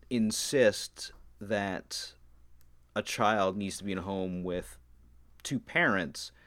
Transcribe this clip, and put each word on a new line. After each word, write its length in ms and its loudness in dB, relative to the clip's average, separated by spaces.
insist 1000 2
that 720 -4
a 60 -2
child 540 2
needs 220 -4
to 60 -14
be 80 -4
in 60 -2
a 40 -6
home 400 -4
with 360 -6
two 160 -2
parents, 720 0